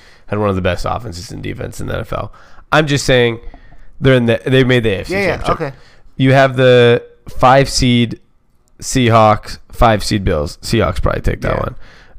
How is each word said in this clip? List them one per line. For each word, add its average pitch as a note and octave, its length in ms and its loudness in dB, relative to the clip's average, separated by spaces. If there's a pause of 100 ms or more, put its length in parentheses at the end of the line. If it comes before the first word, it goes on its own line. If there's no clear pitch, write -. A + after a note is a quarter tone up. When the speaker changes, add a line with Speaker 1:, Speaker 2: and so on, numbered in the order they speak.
(280)
Speaker 1:
had G#2 100 -4
one G#2 100 -2
of F#2+ 60 -2
the F#2 80 -4
best F2+ 260 -2
offenses F2+ 440 -10
and G2+ 100 -14
defense - 380 -10
in - 80 -8
the - 60 -6
N - 60 -6
F - 120 -12
L. - 200 -10 (400)
I'm D3+ 140 2
just C#3 180 -2
saying A#2+ 360 2 (600)
they're C3 140 4
in A#2+ 120 2
the, A2+ 200 0
they C3 160 2
made B2 220 2
the A2 60 0
A F#2 100 -2
F - 80 -12
C E3+ 60 -6
Speaker 2:
Yeah, G3 60 -2
yeah, F3 180 -2
Speaker 1:
Championship. E3+ 220 -4
Speaker 2:
okay. C#3 160 -10 (400)
Speaker 1:
You C3 160 2
have C3+ 240 4
the B2 480 4 (240)
five C3+ 400 4
seed A#2+ 520 0 (600)
Seahawks, A2 800 2 (140)
five A2+ 320 2
seed G#2 200 -4
Bills. D#2 340 -2
Seahawks - 440 -2
probably - 200 -2
take - 180 -2
that - 160 -4
Speaker 2:
Yeah. - 40 -6
Speaker 1:
one. - 160 -8 (420)